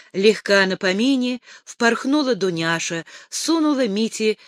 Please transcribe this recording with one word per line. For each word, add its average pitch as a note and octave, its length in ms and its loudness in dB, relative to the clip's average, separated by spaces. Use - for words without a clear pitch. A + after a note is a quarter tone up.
Легка G3 540 2
на F#3 100 -2
помине B3 640 0
впорхнула B3+ 720 0
Дуняша, E3 720 -2
сунула D4+ 580 0
Мите G#3+ 600 -2